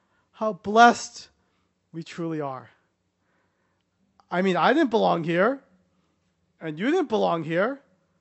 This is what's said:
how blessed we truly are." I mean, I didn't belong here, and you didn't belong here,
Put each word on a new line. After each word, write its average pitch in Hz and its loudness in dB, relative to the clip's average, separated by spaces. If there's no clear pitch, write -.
how 220 -6
blessed 220 2
we 165 -12
truly 165 -8
are." 131 -10
I 180 -2
mean, 185 0
I 170 4
didn't 294 0
belong 180 0
here, 185 0
and 156 -10
you 196 -4
didn't 330 -2
belong 185 -2
here, 185 -4